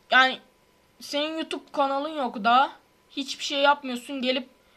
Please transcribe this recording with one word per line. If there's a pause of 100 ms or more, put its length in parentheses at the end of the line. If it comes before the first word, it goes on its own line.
(120)
yani (580)
senin
YouTube
kanalın
yok
daha. (400)
Hiçbir
şey
yapmıyorsun.
Gelip (280)